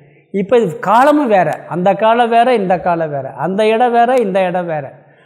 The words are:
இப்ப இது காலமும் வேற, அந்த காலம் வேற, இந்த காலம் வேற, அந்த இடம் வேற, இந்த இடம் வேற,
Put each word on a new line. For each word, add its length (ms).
இப்ப 280
இது 200
காலமும் 480
வேற, 380
அந்த 300
காலம் 340
வேற, 260
இந்த 240
காலம் 300
வேற, 240
அந்த 340
இடம் 240
வேற, 240
இந்த 280
இடம் 220
வேற, 400